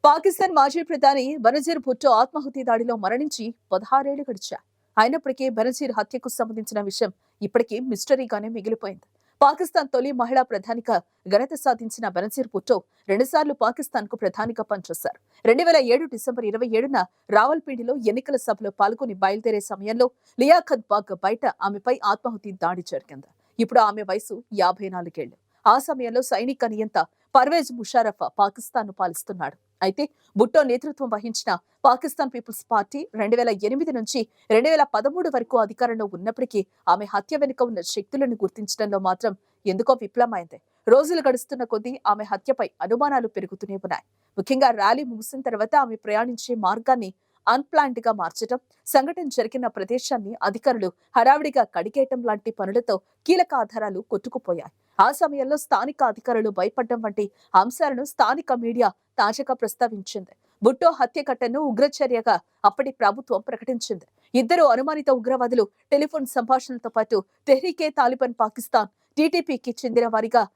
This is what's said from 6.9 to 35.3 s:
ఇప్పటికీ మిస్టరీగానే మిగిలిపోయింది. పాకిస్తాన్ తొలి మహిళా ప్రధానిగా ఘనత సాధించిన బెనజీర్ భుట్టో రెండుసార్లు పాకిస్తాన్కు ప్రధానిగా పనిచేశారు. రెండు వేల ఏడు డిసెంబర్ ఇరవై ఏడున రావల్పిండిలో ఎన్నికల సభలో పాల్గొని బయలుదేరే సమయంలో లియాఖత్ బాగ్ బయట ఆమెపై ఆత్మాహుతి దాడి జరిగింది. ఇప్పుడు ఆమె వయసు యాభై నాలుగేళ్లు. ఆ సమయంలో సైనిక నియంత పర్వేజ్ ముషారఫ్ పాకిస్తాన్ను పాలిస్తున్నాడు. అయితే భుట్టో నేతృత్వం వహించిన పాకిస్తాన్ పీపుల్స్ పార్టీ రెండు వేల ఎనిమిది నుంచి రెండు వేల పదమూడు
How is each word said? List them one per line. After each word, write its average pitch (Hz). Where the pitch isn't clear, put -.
ఇప్పటికీ 226
మిస్టరీగానే 240
మిగిలిపోయింది. 220
పాకిస్తాన్ 294
తొలి 262
మహిళా 247
ప్రధానిగా 226
ఘనత 233
సాధించిన 233
బెనజీర్ 208
భుట్టో 202
రెండుసార్లు 269
పాకిస్తాన్కు 233
ప్రధానిగా 220
పనిచేశారు. -
రెండు 254
వేల 339
ఏడు 262
డిసెంబర్ 247
ఇరవై 220
ఏడున 226
రావల్పిండిలో 247
ఎన్నికల 262
సభలో 214
పాల్గొని 220
బయలుదేరే 208
సమయంలో 214
లియాఖత్ 302
బాగ్ 202
బయట 208
ఆమెపై 202
ఆత్మాహుతి 214
దాడి 180
జరిగింది. 139
ఇప్పుడు 233
ఆమె 214
వయసు 202
యాభై 185
నాలుగేళ్లు. 170
ఆ 240
సమయంలో 254
సైనిక 247
నియంత 214
పర్వేజ్ 285
ముషారఫ్ 220
పాకిస్తాన్ను 202
పాలిస్తున్నాడు. 175
అయితే 196
భుట్టో 240
నేతృత్వం 262
వహించిన 214
పాకిస్తాన్ 269
పీపుల్స్ 233
పార్టీ 226
రెండు 220
వేల 240
ఎనిమిది 233
నుంచి 233
రెండు 240
వేల 311
పదమూడు 285